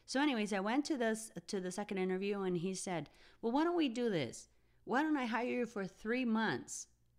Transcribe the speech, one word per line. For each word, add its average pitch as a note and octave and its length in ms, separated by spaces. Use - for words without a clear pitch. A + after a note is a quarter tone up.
So C4 160
anyways, A3+ 320
I F#3+ 80
went B3 240
to D#4 120
this, A3 340
to G3+ 120
the F#3 120
second G3+ 260
interview, F#3+ 440
and F#3 140
he F#3 180
said, F3 360
"Well, A3+ 100
why C#4+ 140
don't F4 100
we D#4 140
do A#3 200
this? C#3+ 380
Why C4 180
don't D#4 140
I B3+ 80
hire A#3+ 240
you A#3+ 60
for G3+ 200
three A#3+ 380
months A3 640